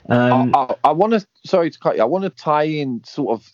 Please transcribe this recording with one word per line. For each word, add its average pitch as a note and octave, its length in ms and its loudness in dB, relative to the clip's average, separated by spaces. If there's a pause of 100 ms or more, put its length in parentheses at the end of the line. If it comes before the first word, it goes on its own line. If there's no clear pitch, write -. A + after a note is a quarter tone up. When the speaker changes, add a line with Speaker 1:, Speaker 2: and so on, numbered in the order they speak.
Speaker 1:
Um, B2 460 2
Speaker 2:
I, C#3+ 60 2
I, C3 140 -4 (100)
I D3 80 2
wanna, G#3 280 2 (240)
sorry E3+ 260 0
to - 80 -14
cut - 180 -2
you, A2 60 0
I A2 40 4
wanna F#3 240 -4
tie D3+ 340 -2
in C#3+ 400 -4
sort A2+ 340 -4
of - 160 -20